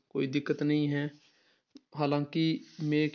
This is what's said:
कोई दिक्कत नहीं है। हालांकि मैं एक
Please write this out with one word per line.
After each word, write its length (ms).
कोई 180
दिक्कत 360
नहीं 240
है। 360
हालांकि 680
मैं 160
एक 180